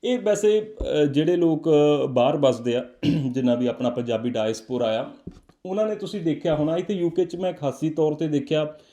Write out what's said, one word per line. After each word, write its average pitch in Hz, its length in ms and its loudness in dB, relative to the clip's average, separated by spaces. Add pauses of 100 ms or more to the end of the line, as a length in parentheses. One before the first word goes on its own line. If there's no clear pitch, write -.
ਇਹ 247 160 0
ਵੈਸੇ, 208 560 0 (260)
ਅ, 151 40 6
ਜਿਹੜੇ 156 300 2
ਲੋਕ 165 340 2 (400)
ਬਾਹਰ 127 280 2
ਵੱਸਦੇ 123 380 2
ਆ, 123 100 -2 (160)
<clears throat> 147 300 0
ਜਿੰਨਾ 123 240 2
ਵੀ 123 120 0
ਆਪਣਾ 120 220 -2
ਪੰਜਾਬੀ 120 400 -2
ਡਾਇਸਪੋਰਾ 113 720 -2
ਆ, 143 40 -6 (600)
ਉਹਨਾਂ 202 220 -2
ਨੇ 214 80 -4
ਤੁਸੀਂ 202 260 -8
ਦੇਖਿਆ 160 340 0
ਹੋਣਾ, 151 220 0
ਇੱਥੇ 180 160 -4
ਯੂ 175 160 0
ਕੇ 170 160 0
'ਚ 170 100 -12
ਮੈਂ 180 180 -4
ਖਾਸੀ 147 360 -4
ਤੌਰ 156 240 0
'ਤੇ 156 140 -4
ਦੇਖਿਆ, 151 480 -2 (180)